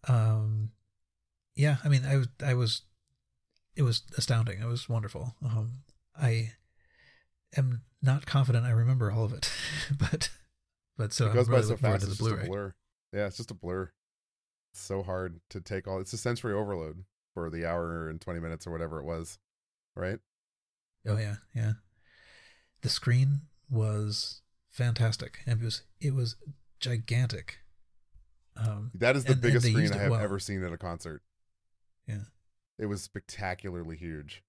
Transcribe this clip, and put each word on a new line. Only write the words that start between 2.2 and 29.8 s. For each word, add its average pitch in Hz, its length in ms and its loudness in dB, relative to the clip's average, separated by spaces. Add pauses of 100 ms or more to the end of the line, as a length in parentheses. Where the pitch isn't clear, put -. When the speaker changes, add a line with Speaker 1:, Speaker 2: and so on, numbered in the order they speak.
Speaker 1:
I 131 100 2
was, 120 280 2 (920)
it 147 60 4
was 117 200 2 (140)
astounding. 113 440 2
It 110 60 -4
was 117 220 -4
wonderful. 113 560 -4
Um, 117 380 -2 (380)
I 113 320 2 (1000)
am 127 280 0 (180)
not 139 240 2
confident 127 400 4
I 120 60 0
remember 117 420 4
all 113 140 2
of 110 80 -2
it, - 180 -4 (220)
<laughs> 143 240 -2
but, - 320 0 (680)
but 107 160 -2
so 117 140 2
Speaker 2:
It - 20 4
Speaker 1:
I'm 107 60 2
Speaker 2:
goes 120 140 6
by 127 80 6
Speaker 1:
really 117 80 8
Speaker 2:
so 107 40 0
Speaker 1:
looking - 140 0
forward 107 180 4
Speaker 2:
fast, - 0 -
Speaker 1:
to 98 60 0
the 98 60 -2
Speaker 2:
it's 98 60 -6
just 113 120 2
a 107 40 0
Speaker 1:
Blu-ray. 87 140 -4
Speaker 2:
blur. 98 260 -6 (380)
Yeah, 101 140 -2
it's 95 100 -8
just - 140 -10
a 113 40 -10
blur. 90 380 -4 (800)
It's - 80 -16
so 98 220 -4
hard 92 380 -6 (100)
to 98 100 -10
take 95 260 -6
all, 95 140 -4
it's 95 140 -8
a 110 40 -6
sensory 117 360 -2
overload 92 500 -4 (300)
for 82 160 -6
the 82 160 -6
hour 82 420 -4
and 80 140 -10
twenty 85 180 -6
minutes 82 260 -8
or 87 40 -8
whatever 82 280 -6
it 67 60 -8
was, 82 340 -8 (580)
right? 92 220 -4 (880)
Speaker 1:
Oh, 107 120 2
yeah, 104 180 -4 (180)
yeah. 110 180 0 (1080)
The - 80 -4
screen 135 540 2 (280)
was 107 720 -2 (300)
fantastic. 117 760 0
And 113 140 2
it 117 40 -4
was, 113 180 -4 (180)
it 139 140 0
was 120 220 -2 (440)
gigantic. 120 800 -2 (1000)
Um, 110 380 -2
Speaker 2:
That 120 220 4
is 131 80 0
the 135 80 4
Speaker 1:
and, - 40 8
and 123 60 2
Speaker 2:
biggest 120 220 6
Speaker 1:
they 120 60 6
Speaker 2:
screen 110 140 6